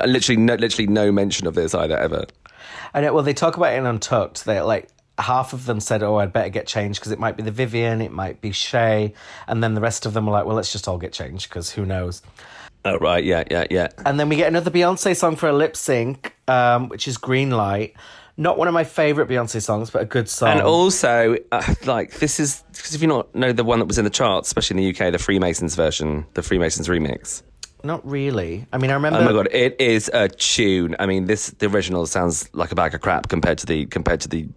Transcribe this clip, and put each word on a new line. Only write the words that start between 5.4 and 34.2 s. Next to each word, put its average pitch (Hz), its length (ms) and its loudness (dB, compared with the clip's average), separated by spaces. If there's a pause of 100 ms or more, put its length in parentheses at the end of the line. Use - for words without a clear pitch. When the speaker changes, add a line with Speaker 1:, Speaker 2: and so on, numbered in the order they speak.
Speaker 2:
of 127 100 -10
them 113 160 -2
said, 107 220 -2
"Oh, 107 140 2
I'd 101 180 0
better 101 160 0
get - 160 -6
changed 104 340 -4
'cause 107 100 -8
it 107 80 -4
might 110 200 -4
be 110 40 -8
the 110 80 -4
Vivienne, 117 520 -2
it 90 100 -6
might 90 300 -8
be 104 100 -6
Shea." 107 600 0 (320)
And 113 180 0
then 110 80 0
the 107 80 0
rest 110 240 -2
of 107 80 -4
them 107 140 -2
were 104 60 2
like, 104 120 2
"Well, 110 120 -2
let's 95 160 -2
just 104 160 -8
all 90 100 -4
get 82 160 -10
changed 76 340 -10
'cause - 220 -10
who 101 160 -6
knows?" 92 340 -4 (640)
Speaker 1:
Oh, 98 140 0
right, 85 260 2
yeah, 85 260 2
yeah, 85 200 2
yeah. 87 180 2 (160)
Speaker 2:
And 139 160 2
then 147 80 2
we 151 80 2
get 156 120 2
another 170 220 2
Beyonce 175 460 2
song 165 200 2
for 160 120 0
a 143 60 4
lip 156 200 2
sync, 131 600 -2 (140)
um, 123 420 4
which - 180 -8
is 127 80 -4
Green 131 340 0
Light. 104 440 0 (440)
Not 165 200 2
one 175 100 2
of 170 60 2
my 165 100 4
favourite 151 460 2
Beyonce 117 320 -2
songs, 110 260 -2
but - 140 -2
a - 20 -2
good 113 240 0
song. - 220 2
Speaker 1:
And - 100 4
also, 135 760 4 (140)
uh, - 240 0 (120)
like, 117 320 -2
this 151 200 0
is, 147 240 -2 (120)
'cause - 200 -10
if 151 60 -6
you 160 80 4
not 135 260 0
know 127 180 2
the 117 120 2
one 117 140 4
that 113 80 2
was 101 100 -2
in 113 80 2
the 104 60 2
charts, 104 380 0
especially - 260 -2
in 92 80 2
the 95 60 2
U 92 40 0
K, 90 180 0
the 87 80 0
Freemasons 87 560 0
version, 78 600 0
the 87 80 -4
Freemasons 82 460 -2
remix. 80 540 -2 (400)
Speaker 2:
Not 160 260 -8
really. 123 640 -4
I 131 60 -2
mean, 131 120 2
I 139 40 2
remember 143 260 2
Speaker 1:
Oh 113 40 -2
my 120 80 0
God, 101 200 2
it 123 280 2
is 113 320 2
a 107 160 2
tune. 92 720 0
I 98 80 -2
mean, 95 200 0
this, 104 220 -2 (100)
the 107 80 0
original 90 400 0
sounds 87 460 -2
like 85 200 -4
a - 20 -4
bag 82 200 2
of 82 60 -8
crap - 280 -2
compared 82 300 0
to - 80 -10
the, 78 200 -2
compared - 360 -2